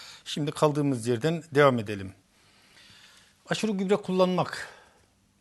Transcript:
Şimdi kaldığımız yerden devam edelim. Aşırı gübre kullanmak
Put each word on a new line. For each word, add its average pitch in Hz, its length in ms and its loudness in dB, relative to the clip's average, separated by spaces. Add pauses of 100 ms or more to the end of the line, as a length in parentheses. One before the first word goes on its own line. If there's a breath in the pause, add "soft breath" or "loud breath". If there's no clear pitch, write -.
(240 loud breath)
Şimdi 151 260 -4
kaldığımız 143 560 0
yerden 151 360 -2 (120)
devam 135 240 6
edelim. 101 340 -6 (1400 loud breath)
Aşırı 214 240 -2
gübre 196 240 0
kullanmak 185 720 0 (720 loud breath)